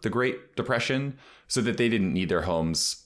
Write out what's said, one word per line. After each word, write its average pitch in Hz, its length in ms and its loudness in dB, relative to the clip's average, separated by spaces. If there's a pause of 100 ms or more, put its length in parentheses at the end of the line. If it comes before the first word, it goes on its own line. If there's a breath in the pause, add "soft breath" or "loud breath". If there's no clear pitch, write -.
the 110 80 -2
Great 123 440 -4
Depression, 135 640 -2 (300 soft breath)
so 127 140 0
that 110 160 0
they 117 120 4
didn't 98 240 2
need 92 160 0
their 85 140 2
homes 82 640 -2